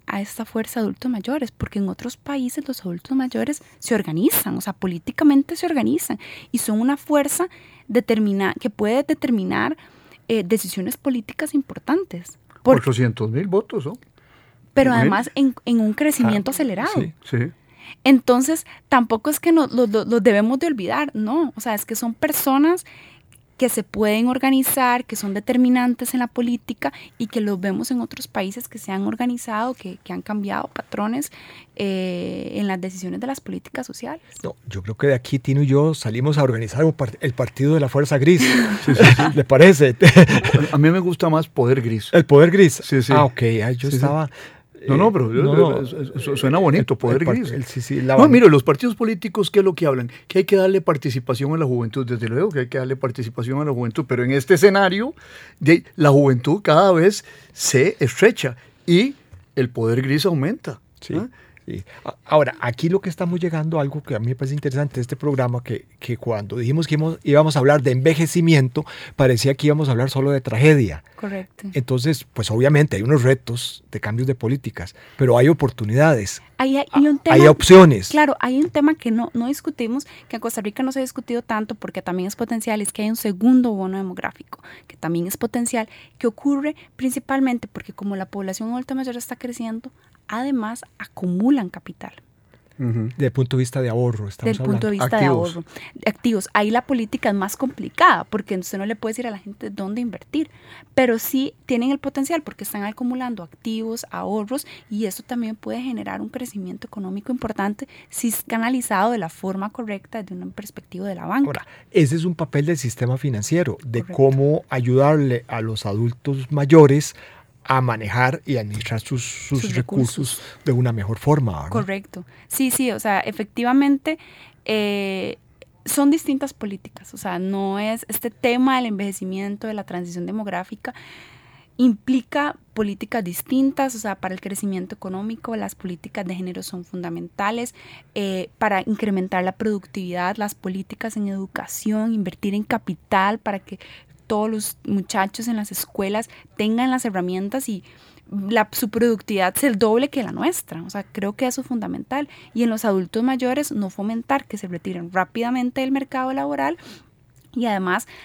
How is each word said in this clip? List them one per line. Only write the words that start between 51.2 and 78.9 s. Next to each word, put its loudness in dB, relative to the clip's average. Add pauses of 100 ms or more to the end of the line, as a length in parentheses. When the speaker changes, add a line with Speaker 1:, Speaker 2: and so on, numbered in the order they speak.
Speaker 2:
a 0
la 0
juventud, -2
desde -4
luego 0
que -4
hay -4
que -6
darle -4
participación -6
a -4
la -2
juventud, -4
pero 0
en 0
este 4
escenario, 4 (460)
de, 4 (120)
la 6
juventud 4
cada 6
vez 2 (260)
se 2
estrecha 2 (300)
y 4 (420)
el 0
Poder -2
Gris 0
aumenta. -2 (200)
Speaker 3:
Sí. -10
Speaker 2:
¿Ah? -6 (380)
Speaker 3:
Sí. -10 (200)
A-, -12
ahora, 2
aquí -4
lo 0
que -8
estamos -4
llegando -2
a 0
algo -6
que -8
a -4
mí -4
me -2
parece -4
interesante -4
de -2
este -8
programa, -2
que, -8 (140)
que -6
cuando -6
dijimos 0
que -2
íbamos, 0
íbamos 6
a 0
hablar 6
de 2
envejecimiento, 4 (300)
parecía 4
que -2
íbamos 2
a 2
hablar 0
solo 0
de 0
tragedia. 4 (100)
Speaker 1:
Correcto. -12
Speaker 3:
Entonces, -2
pues -4
obviamente 4
hay -2
unos 2
retos -2
de -8
cambios -4
de 0
políticas, -6 (220)
pero 6
hay 6
oportunidades. 2 (140)
Speaker 1:
Hay, 0
hay, -4 (100)
y 6
un 2
Speaker 3:
Ah, 6
hay 10
Speaker 1:
tema, 10
Speaker 3:
opciones. 10
Speaker 1:
claro, 4
hay 0
un 2
tema 4